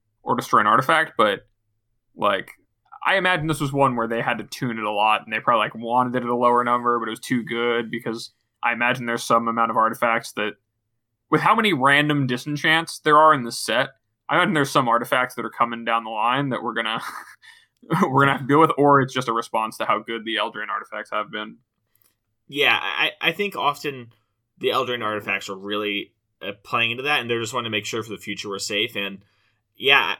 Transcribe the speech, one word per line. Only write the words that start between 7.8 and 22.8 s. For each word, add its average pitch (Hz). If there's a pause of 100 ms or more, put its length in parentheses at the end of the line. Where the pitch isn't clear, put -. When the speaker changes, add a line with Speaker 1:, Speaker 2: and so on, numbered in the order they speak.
Speaker 1:
because 117 (320)
I 120
imagine 120
there's 117
some 117
amount 113
of 117
artifacts 113
that, 104 (760)
with 147
how 220
many 220
random 143
disenchants 151
there 151
are 156
in 135
this 117
set, 123 (380)
I 143
imagine 175
there's 139
some 135
artifacts 123
that 113
are 113
coming 117
down 117
the 113
line 120
that 120
we're 117
gonna, 113 (480)
<laughs> -
we're 135
gonna 139
have 135
to 127
deal 143
with, 160
or 139
it's 131
just 127
a 113
response 110
to 110
how 110
good 110
the 110
Eldraine 107
artifacts 107
have 107
been. 110 (880)
Speaker 2:
Yeah, 135